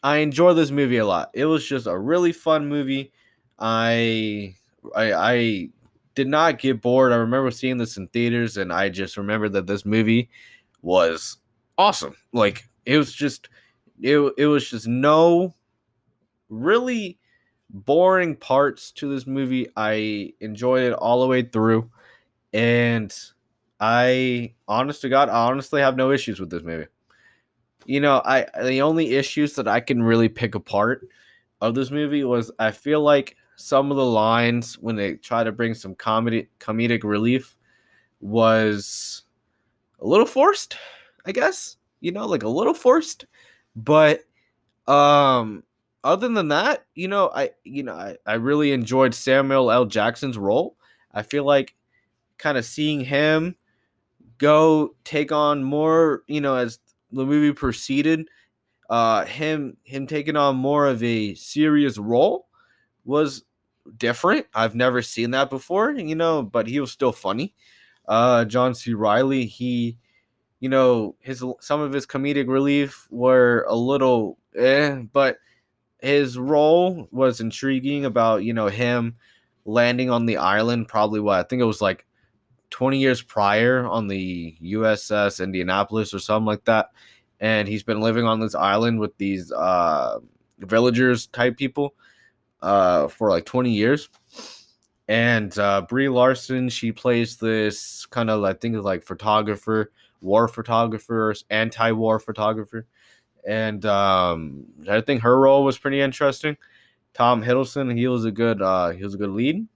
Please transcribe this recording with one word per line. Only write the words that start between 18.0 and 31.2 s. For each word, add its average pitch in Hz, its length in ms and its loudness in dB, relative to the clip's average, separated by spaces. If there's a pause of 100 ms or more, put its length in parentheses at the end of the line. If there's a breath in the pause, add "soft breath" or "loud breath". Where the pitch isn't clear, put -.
parts - 560 0
to 143 160 -10
this 135 180 -6
movie. 131 500 -4
I 107 640 -4
enjoyed 120 420 -2
it 123 100 0
all 120 280 2
the 131 80 2
way 127 140 2
through, 113 480 2 (640 soft breath)
and 117 600 0 (640)
I, 120 760 0 (140)
honest 131 340 -2
to 139 60 -6
God, 135 200 4
I 117 180 2
honestly 135 340 -2
have 135 160 2
no 131 140 2
issues 123 300 -2
with 87 100 -10
this 85 120 -8
movie. 82 240 -10 (1000 soft breath)
You 135 160 -2
know, 143 240 2
I, 131 220 2 (160)
the 131 200 0
only 156 320 0
issues 143 420 -2
that 120 100 -4
I 113 140 0
can 120 220 -2
really 113 260 4
pick 110 260 -4
apart 107 540 -2 (520 soft breath)